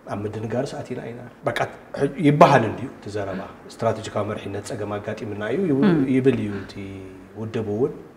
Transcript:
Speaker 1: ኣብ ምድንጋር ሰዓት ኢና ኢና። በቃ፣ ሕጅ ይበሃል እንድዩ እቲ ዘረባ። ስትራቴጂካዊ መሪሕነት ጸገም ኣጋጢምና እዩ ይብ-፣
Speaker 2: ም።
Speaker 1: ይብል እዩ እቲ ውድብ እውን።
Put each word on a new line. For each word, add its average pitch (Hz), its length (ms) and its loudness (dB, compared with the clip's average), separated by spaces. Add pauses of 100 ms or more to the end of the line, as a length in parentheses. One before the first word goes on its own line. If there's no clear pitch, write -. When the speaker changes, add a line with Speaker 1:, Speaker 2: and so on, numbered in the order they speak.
Speaker 1:
ኣብ 107 160 -6
ምድንጋር 107 460 -4
ሰዓት - 240 -10
ኢና 120 140 -8
ኢና። 117 160 -12 (200)
በቃ፣ - 200 -2 (340)
ሕጅ 139 240 0
ይበሃል 147 480 8
እንድዩ 101 240 -4
እቲ - 180 -16
ዘረባ። 98 340 -6 (260)
ስትራቴጂካዊ 104 580 -2
መሪሕነት 104 400 -6
ጸገም 104 260 -6
ኣጋጢምና 104 580 -6
እዩ 147 180 0
ይብ-፣ 139 200 4
Speaker 2:
ም። 170 200 6
Speaker 1:
ይብል 131 300 4
እዩ 107 200 -2
እቲ 95 160 -12 (600)
ውድብ 110 360 -6
እውን። 120 240 0 (240)